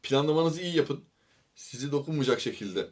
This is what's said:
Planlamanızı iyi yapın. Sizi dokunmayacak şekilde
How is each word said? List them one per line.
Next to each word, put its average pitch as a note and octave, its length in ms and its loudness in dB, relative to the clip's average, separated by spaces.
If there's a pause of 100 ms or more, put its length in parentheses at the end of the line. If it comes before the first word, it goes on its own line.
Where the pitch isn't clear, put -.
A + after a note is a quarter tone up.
Planlamanızı D#3 600 2
iyi F3 140 -2
yapın. D3 280 0 (500)
Sizi C3+ 380 -8
dokunmayacak C#3+ 480 2
şekilde G2 520 -4